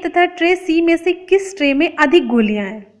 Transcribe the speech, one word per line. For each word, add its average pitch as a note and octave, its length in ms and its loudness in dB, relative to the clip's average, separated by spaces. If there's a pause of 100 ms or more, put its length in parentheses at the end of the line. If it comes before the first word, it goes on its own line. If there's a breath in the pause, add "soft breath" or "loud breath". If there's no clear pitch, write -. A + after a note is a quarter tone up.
तथा F4 180 2
ट्रे F4 320 0
सी F4 260 -2
में E4 140 2
से E4 160 -2
किस F#4+ 440 -2
ट्रे C#4+ 180 0
में D#4 220 -2
अधिक D4 300 4
गोलियां G#3+ 400 -2
हैं? G3+ 200 -14 (140)